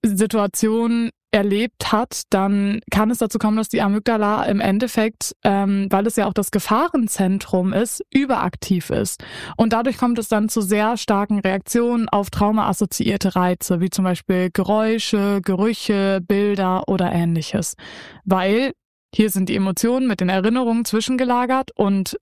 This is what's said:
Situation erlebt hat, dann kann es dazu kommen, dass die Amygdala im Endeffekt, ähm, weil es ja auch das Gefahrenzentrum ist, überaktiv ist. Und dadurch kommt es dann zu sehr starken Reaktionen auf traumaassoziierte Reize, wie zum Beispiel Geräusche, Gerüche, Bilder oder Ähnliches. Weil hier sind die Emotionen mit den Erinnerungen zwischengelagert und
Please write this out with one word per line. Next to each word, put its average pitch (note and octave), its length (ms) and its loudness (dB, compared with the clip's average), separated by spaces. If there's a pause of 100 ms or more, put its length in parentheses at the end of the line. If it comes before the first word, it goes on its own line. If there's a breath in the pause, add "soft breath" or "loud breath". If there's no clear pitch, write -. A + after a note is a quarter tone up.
Situation A3 1080 0 (240)
erlebt G#3 580 0
hat, A3+ 360 -2
dann G3+ 520 0 (100)
kann G#3+ 200 2
es A#3+ 80 -2
dazu G#3+ 200 -2
kommen, G#3+ 180 0
dass A3 140 -2
die A3+ 100 0
Amygdala G#3+ 640 0
im G3+ 160 0
Endeffekt, A3 760 0 (100)
ähm, G3 440 2
weil G3 180 2
es A3+ 100 -2
ja G3+ 100 2
auch F#3+ 80 -2
das G3+ 160 0
Gefahrenzentrum G3 1200 0
ist, - 380 -2
überaktiv B3+ 800 0
ist. - 340 -2 (320 loud breath)
Und A3+ 160 4
dadurch A#3 240 0
kommt A#3+ 220 0
es A3 100 -6
dann G#3+ 220 0
zu A3+ 100 0
sehr G#3+ 380 0
starken G#3 400 0
Reaktionen A3+ 720 0
auf G3+ 180 0
traumaassoziierte G3+ 1040 0
Reize, F3+ 460 0
wie F#3 80 0
zum F#3 160 -2
Beispiel F#3 480 0
Geräusche, G#3 920 0
Gerüche, G3 760 0
Bilder G3 680 0
oder F#3 260 0
Ähnliches. E3 640 -2 (480 loud breath)
Weil G3 480 2 (420)
hier G#3+ 160 4
sind F#3+ 180 -2
die G#3+ 80 -2
Emotionen A#3 520 0
mit G#3 120 -2
den F3+ 80 0
Erinnerungen A3+ 560 0
zwischengelagert B3 880 0
und G3 480 0